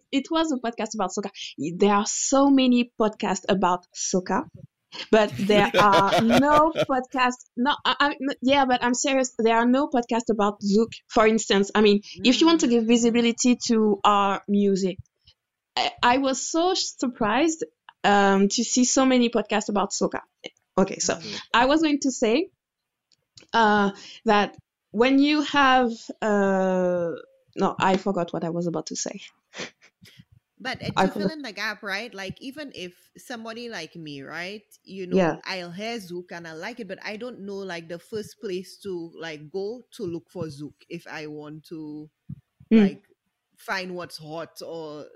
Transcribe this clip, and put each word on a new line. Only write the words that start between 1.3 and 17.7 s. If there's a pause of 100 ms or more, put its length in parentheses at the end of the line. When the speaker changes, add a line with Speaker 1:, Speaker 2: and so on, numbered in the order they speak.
Speaker 1:
There
are
so
many
podcasts
about (100)
Soca, (680)
but
there
are
Speaker 2:
<laughs>
Speaker 1:
no (180)
podcasts. (120)
No, (100)
I,
I,
no,
yeah,
but
I'm
serious.
There
are
no
podcasts
about
Zouk, (140)
for
instance.
I
mean, (220)
if
you
want
to
Speaker 2:
Mm.
Speaker 1:
give
visibility (100)
to
our
music, (800)
I, (100)
I
was
so
surprised, (400)